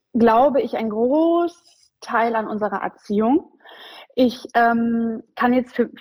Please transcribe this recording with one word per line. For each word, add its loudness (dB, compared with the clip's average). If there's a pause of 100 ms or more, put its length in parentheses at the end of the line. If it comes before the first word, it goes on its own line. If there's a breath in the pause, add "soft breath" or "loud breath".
(140)
glaube 4
ich, -4
ein -6
Großteil -2
an -4
unserer -6
Erziehung. -2 (640 loud breath)
Ich, 0
ähm, 0 (140)
kann 0
jetzt -2
für, -2